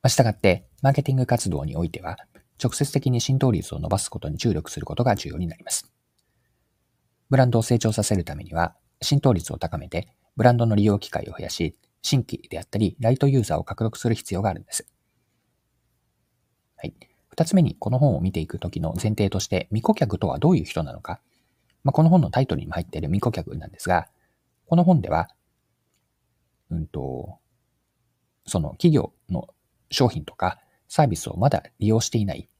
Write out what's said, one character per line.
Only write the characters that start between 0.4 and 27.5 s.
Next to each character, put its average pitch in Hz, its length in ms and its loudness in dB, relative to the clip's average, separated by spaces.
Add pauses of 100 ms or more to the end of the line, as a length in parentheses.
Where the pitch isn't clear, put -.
マ 135 80 4
ー 139 40 2
ケ 139 100 2
テ 135 80 0
ィ - 20 2
ン 131 40 2
グ 127 80 2
活 117 220 0
動 73 160 -4
に 73 120 -6
お 82 80 -2
い 82 60 -4
て - 120 -14
は、 - 140 -10 (440)
直 127 120 0
接 - 200 -4
的 131 200 0
に 120 80 0
浸 135 180 0
透 131 140 4
率 - 200 -2
を - 60 -8
伸 80 100 -6
ば 95 100 2
す - 100 -4
こ - 100 -12
と - 100 -8
に 76 80 -6
注 117 160 0
力 78 160 -4
す - 120 -12
る - 40 -8
こ - 120 -8
と 123 80 0
が 120 100 2
重 - 140 -6
要 - 100 -10
に 90 80 -2
な 82 100 -8
り - 60 -20
ま - 80 -16
す。 - 220 -8 (1400)
ブ 135 60 4
ラ 131 80 6
ン 120 80 4
ド 117 80 4
を - 20 -2
成 120 160 2
長 113 140 2
さ 110 100 -2
せ 104 140 0
る 85 80 0
た 73 100 -10
め 73 80 -12
に - 100 -14
は、 82 220 -2 (260)
浸 143 200 2
透 131 120 4
率 87 200 -2
を - 60 -8
高 82 200 -6
め - 100 -12
て、 85 200 -8 (280)
ブ 120 60 -2
ラ 120 100 8
ン 120 40 4
ド 117 100 2
の 110 80 2
利 104 120 4
用 101 120 4
機 - 100 -8
会 - 200 -8
を - 20 -12
増 - 140 -12
や - 60 -10
し、 - 260 -4 (260)
新 135 260 0
規 - 200 -12
で 85 100 -10
あ - 40 -10
っ - 40 -18
た - 120 -6
り、 101 200 0
ラ 113 140 2
イ 131 40 2
ト 139 120 2
ユ 135 120 4
ー 107 40 0
ザ 78 140 -2
ー - 20 -
を 90 40 -8
獲 - 200 -6
得 113 120 -4
す - 120 -4
る 113 80 2
必 - 180 -8
要 92 80 -2
が 104 80 0
あ 85 40 -6
る 80 40 -10
ん - 60 -18
で - 80 -16
す。 - 160 -8 (1900)
は - 80 -16
い。 - 120 -10 (340)
二 - 160 -2
つ 160 100 0
目 185 80 8
に、 120 140 0
こ - 140 -6
の 127 100 0
本 131 160 4
を 71 40 -4
見 92 120 -2
て 85 80 -4
い 78 80 -6
く - 100 -10
時 90 220 -6
の 80 200 -4
前 110 100 0
提 107 200 0
と 95 80 -2
し - 80 -4
て、 - 220 -2
未 107 140 -2
顧 214 120 2
客 101 240 0
と - 80 -2
は 71 140 -4
ど 151 100 6
う 180 60 6
い 92 60 0
う - 20 -6
人 - 180 -6
な 71 100 -6
の - 80 -14
か。 - 200 -12 (640)
ま 139 60 2
あ、 - 20 -8
こ 156 100 4
の 160 60 8
本 170 140 8
の 98 100 0
タ - 80 2
イ 131 80 0
ト 85 80 -2
ル 69 40 -4
に - 60 -10
も 78 80 -10
入 87 80 -6
っ - 40 -8
て - 120 -10
い 82 40 -4
る 82 40 -4
未 87 140 0
顧 117 100 0
客 82 260 -8
な 76 120 -10
ん - 20 -18
で - 80 -20
す - 100 -8
が、 90 200 0 (580)
こ - 80 0
の 175 80 6
本 170 180 6
で - 100 -6
は、 82 180 0 (1400)
う 82 40 -4
ん 80 140 -4
と、 65 500 -10 (1080)